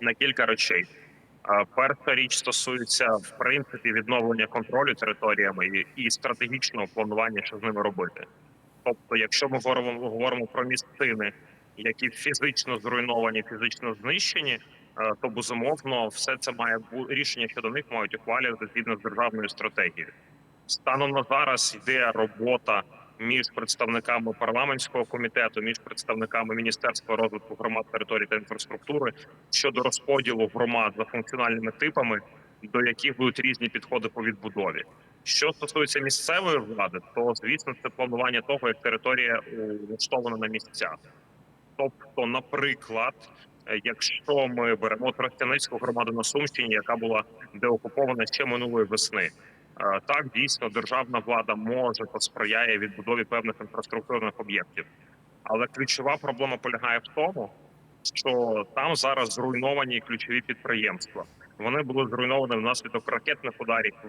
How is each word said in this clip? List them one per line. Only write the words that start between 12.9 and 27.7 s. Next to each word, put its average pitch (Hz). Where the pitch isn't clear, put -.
фізично 113
знищені, 135
е, 110
то, 127
безумовно, 123
все 131
це 127
має 117
бу-, 117
рішення 131
щодо 113
них 147
мають 110
ухвалювати 117
згідно 113
з 104
державною 110
стратегією. 90
Станом 139
на 135
зараз 131
йде 123
робота 110
між 120
представниками 113
парламентського 123
комітету, 117
між 113
представниками 113
Міністерства 117
розвитку 110
громад, 113